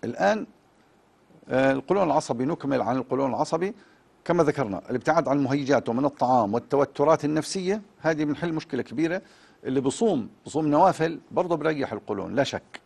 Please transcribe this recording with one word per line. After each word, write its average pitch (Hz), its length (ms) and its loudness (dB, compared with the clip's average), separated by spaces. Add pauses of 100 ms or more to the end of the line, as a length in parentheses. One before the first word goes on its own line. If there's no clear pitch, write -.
الآن، 196 440 0 (1000)
آه، 135 220 4
القولون 180 320 0
العصبي، 139 420 0
نكمل 139 360 -2
عن 117 160 0
القولون 131 320 -2
العصبي. 165 440 -2 (520)
كما 175 180 2
ذكرنا، 120 460 -2
الابتعاد 147 380 0
عن 143 160 2
مهيجاته 131 500 0
من 131 120 0
الطعام 123 480 2
والتوترات 143 720 2
النفسية، 180 560 -2 (200)
هذه 156 240 0
بنحل 156 280 -4
مشكلة 151 280 -6
كبيرة. 165 400 -4 (420)
اللي 127 180 -2
بصوم، 139 480 0 (160)
بصوم 156 220 -2
نوافل، 160 520 4 (120)
برضه 165 260 0
بريح 147 360 -2
القولون، 98 420 -6
لا 139 80 2
شك. - 420 -8